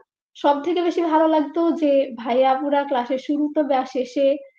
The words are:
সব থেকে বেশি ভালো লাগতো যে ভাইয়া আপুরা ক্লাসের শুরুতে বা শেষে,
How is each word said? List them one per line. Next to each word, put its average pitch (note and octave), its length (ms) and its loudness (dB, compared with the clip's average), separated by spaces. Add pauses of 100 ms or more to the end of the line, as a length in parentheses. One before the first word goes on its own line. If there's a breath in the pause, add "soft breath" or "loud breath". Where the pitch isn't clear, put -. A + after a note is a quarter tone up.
(360)
সব C#4+ 280 0
থেকে E4+ 180 0
বেশি E4+ 200 -2
ভালো D#4+ 260 2
লাগতো D#4+ 440 0
যে C#4 440 2
ভাইয়া B3+ 360 0
আপুরা C#4+ 320 0
ক্লাসের C4 360 -2
শুরুতে D4 440 -2
বা C4 220 0
শেষে, C#4 520 0 (220 loud breath)